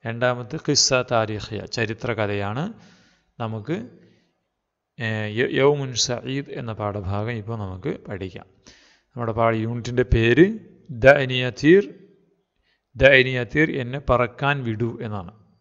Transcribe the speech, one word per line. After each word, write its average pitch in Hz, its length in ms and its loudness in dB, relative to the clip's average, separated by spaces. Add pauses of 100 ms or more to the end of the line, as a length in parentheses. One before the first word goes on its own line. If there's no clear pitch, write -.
രണ്ടാമത്തെ 120 600 -4
ഖിസ്സ - 240 2 (220)
താരീഖിയ, 110 480 -2 (160)
ചരിത്ര 113 420 -4
കഥയാണ്. 104 460 -4 (760)
നമുക്ക്, 110 340 -6 (1300)
ഏ, 113 40 -4 (320)
യ-, 139 200 0
യൗമുൻ 139 320 2 (140)
സഈദ് 131 540 -8
എന്ന 117 200 -8
പാഠഭാഗം 104 640 -4
ഇപ്പോൾ 113 220 -10
നമുക്ക് 92 280 -8 (160)
പഠിക്കാം. 92 400 -12 (640)
നമ്മുടെ 117 280 -6
പാഠ 113 120 4 (140)
യൂണിറ്റിൻ്റെ 120 480 -2
പേര് 120 320 6 (600)
ദഅനി 131 340 6 (100)
അതീർ, 165 340 6 (1120)
ദഅനി 131 380 6 (100)
അതീർ, 151 260 0 (120)
എന്നെ 123 180 -8 (100)
പറക്കാൻ 123 460 0 (120)
വിടൂ 113 240 -4 (140)
എന്നാണ്. 101 260 -8 (300)